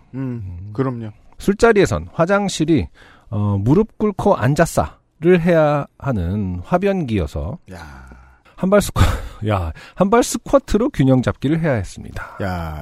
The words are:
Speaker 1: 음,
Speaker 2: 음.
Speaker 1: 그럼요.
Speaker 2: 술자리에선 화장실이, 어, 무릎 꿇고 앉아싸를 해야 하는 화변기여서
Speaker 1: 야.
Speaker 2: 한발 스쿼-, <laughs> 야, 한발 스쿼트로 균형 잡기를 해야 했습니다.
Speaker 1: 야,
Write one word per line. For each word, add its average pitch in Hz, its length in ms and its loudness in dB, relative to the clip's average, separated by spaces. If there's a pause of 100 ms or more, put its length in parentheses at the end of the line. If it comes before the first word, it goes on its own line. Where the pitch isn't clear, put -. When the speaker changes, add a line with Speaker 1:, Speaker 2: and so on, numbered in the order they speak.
(160)
Speaker 1:
음, 123 280 -8
Speaker 2:
음. 92 300 -12
Speaker 1:
그럼요. 120 380 -4 (260)
Speaker 2:
술자리에선 196 720 2
화장실이, 165 760 0 (420)
어, 104 320 -2
무릎 156 380 2
꿇고 208 360 0
앉아싸를 151 1080 0
해야 156 440 2 (140)
하는 95 640 -4
화변기여서 98 960 -2 (140)
Speaker 1:
야. 73 360 -20 (460)
Speaker 2:
한발 190 260 2
스쿼-, - 220 2 (220)
<laughs> - 240 -12
야, 92 220 -2 (220)
한발 202 300 4
스쿼트로 - 640 0
균형 131 320 4
잡기를 135 380 -2
해야 160 140 0
했습니다. - 680 -8
Speaker 1:
야, 85 400 -6